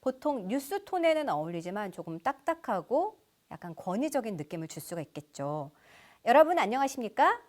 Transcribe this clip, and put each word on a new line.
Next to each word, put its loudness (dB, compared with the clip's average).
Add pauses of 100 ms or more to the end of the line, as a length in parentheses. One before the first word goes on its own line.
보통 -2
뉴스 -2
톤에는 2
어울리지만 -4
조금 -8
딱딱하고 -2 (340)
약간 -12
권위적인 -2
느낌을 -6
줄 -12
수가 -10
있겠죠. -6 (540)
여러분 8
안녕하십니까? 2